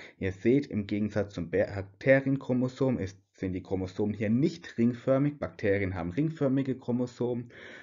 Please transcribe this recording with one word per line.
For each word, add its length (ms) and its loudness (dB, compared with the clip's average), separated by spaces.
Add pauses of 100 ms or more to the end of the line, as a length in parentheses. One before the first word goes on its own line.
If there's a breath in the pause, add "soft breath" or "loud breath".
(200 loud breath)
Ihr 140 -2
seht, 340 2
im 180 -2
Gegensatz 480 -2
zum 160 -6
Bakterienchromosom 1500 2
ist, 180 -6 (140)
sind 220 -4
die 100 -4
Chromosomen 500 -2
hier 160 -2
nicht 480 0
ringförmig. 640 2
Bakterien 560 0
haben 160 -4
ringförmige 680 0
Chromosomen. 720 -2 (320 loud breath)